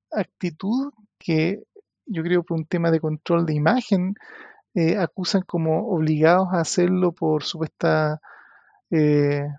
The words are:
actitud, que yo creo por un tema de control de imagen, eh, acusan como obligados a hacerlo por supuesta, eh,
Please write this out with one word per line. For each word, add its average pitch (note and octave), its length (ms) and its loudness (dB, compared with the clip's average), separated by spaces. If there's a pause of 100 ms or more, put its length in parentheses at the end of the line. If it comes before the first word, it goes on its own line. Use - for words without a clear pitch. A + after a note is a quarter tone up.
(120)
actitud, G#3+ 800 -4 (280)
que E3 420 -2 (460)
yo E3+ 160 -4
creo F3 200 0
por E3 140 -4
un D#3+ 80 -4
tema E3+ 240 -2
de E3 100 4
control D#3+ 460 -2
de D#3+ 80 -2
imagen, F#3 640 0 (580)
eh, E3+ 240 2
acusan F#3 480 -2
como E3 440 -2
obligados D#3+ 640 2
a F3+ 100 0
hacerlo F3+ 500 0
por D#3 320 -2
supuesta, D#3 760 -2 (720)
eh, D3 580 2 (120)